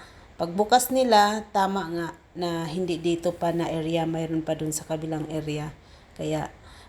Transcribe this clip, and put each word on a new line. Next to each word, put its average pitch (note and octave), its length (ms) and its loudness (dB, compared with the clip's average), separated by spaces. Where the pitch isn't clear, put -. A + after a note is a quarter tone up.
pagbukas G#3 480 4
nila, G#3+ 640 4
tama G3 400 2
nga E3+ 140 -2
na E3+ 320 -2
hindi F3 320 -2
dito E3+ 400 0
pa E3+ 160 0
na E3 160 0
area, E3 400 0
mayroon D#3+ 320 -2
pa D#3 160 -2
dun D#3 160 -4
sa - 160 -4
kabilang D#3 400 -4
area. D3+ 400 -4
Kaya D#3 320 -2